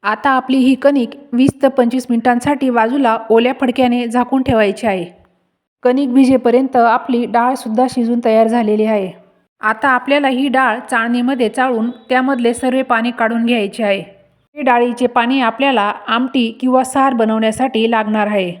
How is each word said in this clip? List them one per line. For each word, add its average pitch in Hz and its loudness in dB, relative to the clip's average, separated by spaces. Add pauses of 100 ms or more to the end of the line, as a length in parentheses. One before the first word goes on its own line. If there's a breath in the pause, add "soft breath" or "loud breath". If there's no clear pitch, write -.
आता 214 0
आपली 262 0
ही 262 4
कणिक 262 0 (220)
वीस 254 2 (120)
ते 277 4
पंचवीस 254 0
मिनिटांसाठी 247 0
बाजूला 233 0 (140)
ओल्या 233 2
फडक्याने 247 0
झाकून 247 -2
ठेवायची 226 0
आहे. 190 -2 (800)
कणिक 254 0
भिजेपर्यंत 254 4
आपली 233 2
डाळसुद्धा 240 0
शिजून 240 -2
तयार 220 4
झालेली 214 0
आहे. 208 -2 (520)
आता 220 -2
आपल्याला 269 0
ही 262 0
डाळ 247 0
चाळणीमध्ये 240 -2
चाळून 240 -2 (180)
त्यामधले 254 0
सर्व 262 -2
पाणी 233 0
काढून 233 -2
घ्यायचे 226 -2
आहे. 202 0
हे - -18
डाळीचे 247 0
पाणी 247 0
आपल्याला 226 0 (160)
आमटी 240 -2 (100)
किंवा 254 2
सार 269 0
बनवण्यासाठी 220 0
लागणार 214 0
आहे. 196 -2